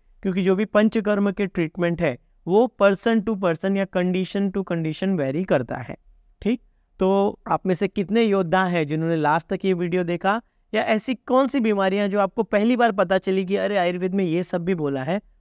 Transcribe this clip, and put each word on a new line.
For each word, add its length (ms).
क्योंकि 200
जो 140
भी 100
पंचकर्म 680
के 140
ट्रीटमेंट 560
है, 160
वो 340
person 420
to 140
person 400
या 80
condition 540
to 120
condition 560
vary 260
करता 300
है। 220
ठीक, 200
तो 480
आप 200
में 80
से 120
कितने 360
योद्धा 420
हैं 220
जिन्होंने 280
लास्ट 320
तक 180
ये 80
वीडियो 300
देखा, 380
या 80
ऐसी 340
कौन 320
सी 120
बीमारियां 500
जो 100
आपको 240
पहली 340
बार 140
पता 260
चली 280
कि 100
अरे, 220
आयुर्वेद 380
में 100
ये 180
सब 220
भी 100
बोला 280
है 180